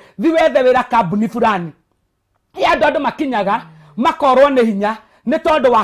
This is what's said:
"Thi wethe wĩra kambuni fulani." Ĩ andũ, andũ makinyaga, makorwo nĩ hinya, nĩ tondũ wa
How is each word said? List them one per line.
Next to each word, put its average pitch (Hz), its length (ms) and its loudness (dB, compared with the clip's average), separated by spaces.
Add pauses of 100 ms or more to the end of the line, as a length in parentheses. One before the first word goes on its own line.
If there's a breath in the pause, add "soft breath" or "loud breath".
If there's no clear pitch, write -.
(220 loud breath)
"Thi 285 80 0
wethe 320 340 2
wĩra 254 200 2
kambuni 208 440 -2
fulani." 208 440 -2 (840)
Ĩ 370 100 -6
andũ, 330 220 0
andũ 302 120 0
makinyaga, 240 600 -4 (360 soft breath)
makorwo 269 520 2
nĩ 262 160 2
hinya, 214 320 -4 (300 soft breath)
nĩ 285 120 0
tondũ 302 320 2
wa 226 120 2